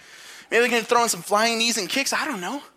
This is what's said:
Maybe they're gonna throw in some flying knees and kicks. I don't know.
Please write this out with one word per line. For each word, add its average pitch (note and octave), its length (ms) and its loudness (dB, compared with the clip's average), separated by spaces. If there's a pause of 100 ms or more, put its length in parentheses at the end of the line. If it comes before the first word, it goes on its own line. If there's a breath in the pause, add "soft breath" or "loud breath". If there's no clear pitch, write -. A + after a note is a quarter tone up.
(500 loud breath)
Maybe A3+ 120 4
they're B3 80 4
gonna A#3 140 2
throw A#3+ 200 4
in A3 60 0
some F3 120 -4
flying A3 380 0
knees A#3 180 0
and F#3 100 -4
kicks. C4+ 240 -2
I C4 140 -2
don't A#3+ 160 -6
know. B3 220 -6 (140)